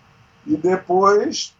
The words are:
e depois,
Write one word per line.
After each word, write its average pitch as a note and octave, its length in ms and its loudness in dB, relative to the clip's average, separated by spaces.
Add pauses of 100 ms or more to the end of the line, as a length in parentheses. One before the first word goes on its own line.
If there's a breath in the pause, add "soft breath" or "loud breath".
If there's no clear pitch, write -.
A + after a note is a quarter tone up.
(460)
e D3 100 -2
depois, F#3 1040 0